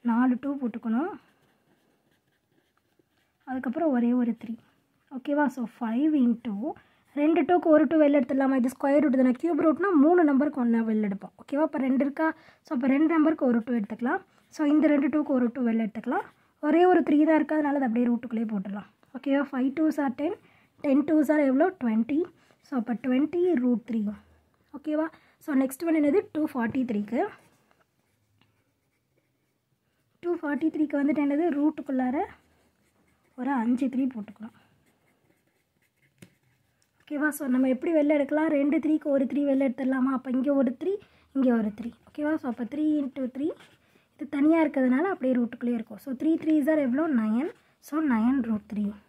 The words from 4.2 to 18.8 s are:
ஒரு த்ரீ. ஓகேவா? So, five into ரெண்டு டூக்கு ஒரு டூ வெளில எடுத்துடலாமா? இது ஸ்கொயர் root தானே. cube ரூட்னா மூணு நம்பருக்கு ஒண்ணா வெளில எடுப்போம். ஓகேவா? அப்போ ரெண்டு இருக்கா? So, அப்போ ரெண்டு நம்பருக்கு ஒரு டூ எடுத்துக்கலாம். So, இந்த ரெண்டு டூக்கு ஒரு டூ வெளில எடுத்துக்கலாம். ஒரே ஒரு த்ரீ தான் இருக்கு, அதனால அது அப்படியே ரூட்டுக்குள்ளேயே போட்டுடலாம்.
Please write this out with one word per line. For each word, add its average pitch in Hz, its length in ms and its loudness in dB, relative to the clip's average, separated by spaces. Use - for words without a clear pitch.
ஒரு 233 120 0
த்ரீ. 226 120 -10
ஓகேவா? 285 300 0
So, 247 80 -6
five 254 380 0
into 233 280 -2
ரெண்டு 320 280 2
டூக்கு 349 260 2
ஒரு 302 160 6
டூ 320 100 2
வெளில 294 180 4
எடுத்துடலாமா? 269 420 0
இது 247 120 0
ஸ்கொயர் 285 320 0
root 262 160 2
தானே. 254 100 4
cube 330 240 0
ரூட்னா 349 240 0
மூணு 339 300 6
நம்பருக்கு 285 320 0
ஒண்ணா 226 260 2
வெளில 214 200 0
எடுப்போம். 196 240 -10
ஓகேவா? 285 260 -2
அப்போ 311 160 -6
ரெண்டு 262 220 0
இருக்கா? 302 200 -2
So, - 100 -16
அப்போ 247 180 0
ரெண்டு 311 220 2
நம்பருக்கு 311 340 2
ஒரு 233 160 2
டூ 254 120 -4
எடுத்துக்கலாம். 240 420 -4
So, 311 160 -2
இந்த 311 200 4
ரெண்டு 285 220 2
டூக்கு 302 220 -2
ஒரு 247 180 2
டூ 269 140 -4
வெளில 226 180 0
எடுத்துக்கலாம். 240 400 -6
ஒரே 320 240 4
ஒரு 339 180 6
த்ரீ 302 80 2
தான் 311 100 4
இருக்கு, 302 200 0
அதனால 294 200 0
அது 269 100 0
அப்படியே 240 220 0
ரூட்டுக்குள்ளேயே 233 420 -4
போட்டுடலாம். 196 360 -8